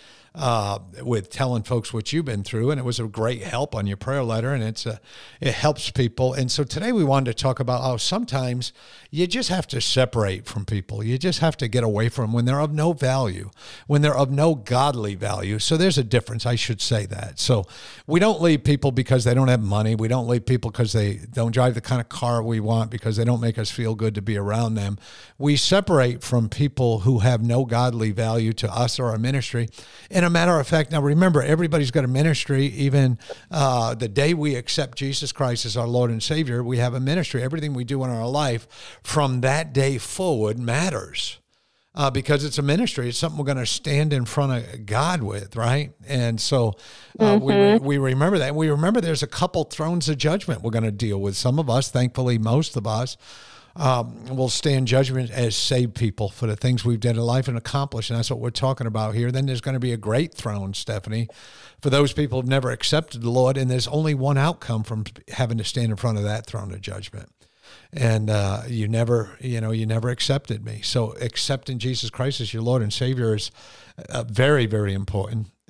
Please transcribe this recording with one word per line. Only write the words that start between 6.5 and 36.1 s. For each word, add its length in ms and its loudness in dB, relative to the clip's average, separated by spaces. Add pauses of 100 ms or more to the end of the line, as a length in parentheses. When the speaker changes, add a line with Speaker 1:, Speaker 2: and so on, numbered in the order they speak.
Speaker 1:
so 100 0
today 300 -2
we 100 2
wanted 340 2
to 60 -6
talk 160 0
about 240 -2
how 140 0
sometimes 760 -4 (380)
you 160 0
just 220 -2
have 180 0
to 140 -4
separate 680 0
from 180 -6
people. 380 -4
You 160 0
just 220 -2
have 160 2
to 100 -4
get 160 0
away 260 2
from 180 -2
them 60 -2
when 120 2
they're 160 2
of 120 -2
no 200 2
value, 580 -2 (380)
when 140 4
they're 140 4
of 140 2
no 240 4
godly 640 0
value. 420 -2
So 180 2
there's 220 4
a 60 2
difference, 420 0
I 80 2
should 260 -2
say 260 0
that. 340 -10
So 240 2 (420)
we 140 2
don't 200 4
leave 220 4
people 300 2
because 320 2
they 100 4
don't 140 6
have 120 4
money. 360 2
We 100 0
don't 220 0
leave 180 0
people 240 0
'cause 220 -2
they 300 0 (100)
don't 200 0
drive 220 4
the 60 -4
kind 200 -2
of 80 -8
car 320 -2
we 200 0
want, 320 0
because 240 -2
they 80 2
don't 160 2
make 180 0
us 140 -2
feel 240 -2
good 180 -2
to 80 -4
be 140 -2
around 400 -2
them. 200 -2 (420)
We 180 4
separate 640 2
from 260 2
people 520 0
who 180 4
have 240 2
no 220 2
godly 480 0
value 400 0
to 200 -4
us 280 -2
or 60 0
our 120 -2
ministry. 500 -2 (400)
And 160 2
a 60 4
matter 300 4
of 80 -2
fact, 240 2
now 80 2
remember, 420 6
everybody's 480 2
got 140 2
a 40 0
ministry. 580 2
Even, 520 2 (320)
uh, 440 2
the 140 -4
day 260 2
we 200 0
accept 440 -4
Jesus 340 -4
Christ 320 -2
as 140 -4
our 100 -2
Lord 220 2